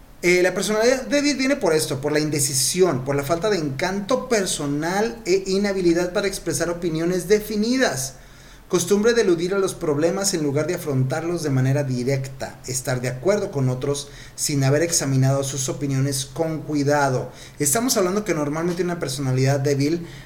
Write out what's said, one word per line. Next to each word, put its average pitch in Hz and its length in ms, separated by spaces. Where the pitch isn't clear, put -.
Eh, 180 200
la 180 100
personalidad 214 540
débil 285 280
viene 262 200
por 165 180
esto, 151 260
por 147 120
la 151 80
indecisión, 143 880
por 143 100
la 139 80
falta 165 260
de 202 80
encanto 185 720
personal 185 960
e 190 220
inhabilidad 185 680
para 202 140
expresar 165 420
opiniones 170 580
definidas. 208 880
Costumbre 202 480
de 226 80
eludir 175 320
a - 20
los 190 160
problemas 175 640
en 156 80
lugar 147 240
de 180 80
afrontarlos 156 640
de 151 80
manera 135 340
directa. 131 840
Estar 127 340
de 127 60
acuerdo 196 420
con 131 180
otros 139 420
sin 139 280
haber 143 200
examinado 139 600
sus 135 260
opiniones 139 640
con 160 300
cuidado. 143 680
Estamos 226 400
hablando 202 260
que 170 120
normalmente 160 480
una 170 160
personalidad 135 600
débil, 147 460